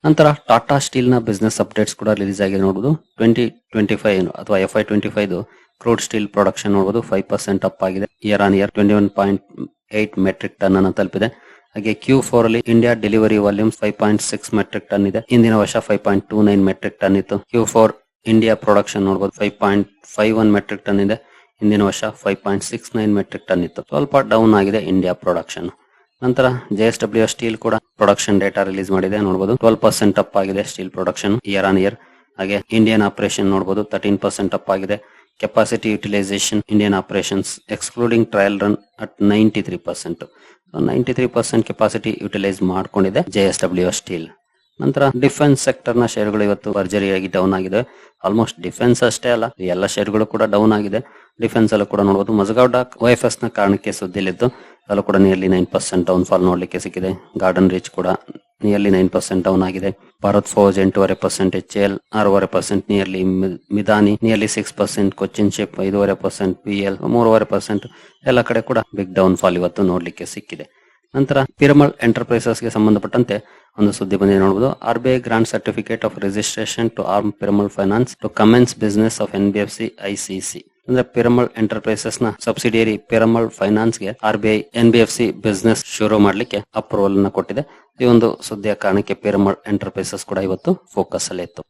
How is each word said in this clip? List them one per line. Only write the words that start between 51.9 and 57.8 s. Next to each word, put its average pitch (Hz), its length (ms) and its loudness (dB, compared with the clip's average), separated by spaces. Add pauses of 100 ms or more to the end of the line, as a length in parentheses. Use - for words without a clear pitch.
ಕೂಡ 104 160 0
ನೋಡ್ಬೋದು, 98 320 0
ಮಜಗಾವ್ 117 360 2
ಡಾಕ್ 123 260 -2
ಓ 117 120 4
ಎಫ್ - 140 -4
ಎಸ್ - 140 -4
ನ 117 60 -4 (100)
ಕಾರಣಕ್ಕೆ 101 400 0
ಸುದ್ದಿಯಲ್ಲಿತ್ತು, 92 480 -4 (440)
ಅಲ್ಲೂ 101 180 0
ಕೂಡ 98 160 2
nearly 95 300 2
ನೈನ್ 92 200 0
ಪರ್ಸೆಂಟ್ 90 360 -2
ಡೌನ್ 92 200 2
ಫಾಲ್ 92 200 2
ನೋಡ್ಲಿಕ್ಕೆ 90 340 -4
ಸಿಕ್ಕಿದೆ. 92 260 -6 (320)
ಗಾರ್ಡನ್ 92 320 2
ರೀಚ್ - 240 -8